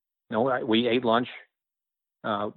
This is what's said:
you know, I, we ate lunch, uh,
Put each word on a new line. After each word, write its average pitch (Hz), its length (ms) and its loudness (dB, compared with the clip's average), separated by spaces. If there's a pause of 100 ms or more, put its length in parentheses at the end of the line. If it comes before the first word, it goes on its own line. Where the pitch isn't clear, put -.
(300)
you 117 80 -4
know, 120 100 2
I, 123 160 0
we 113 240 2
ate 123 160 0
lunch, 120 240 2 (960)
uh, 107 340 -4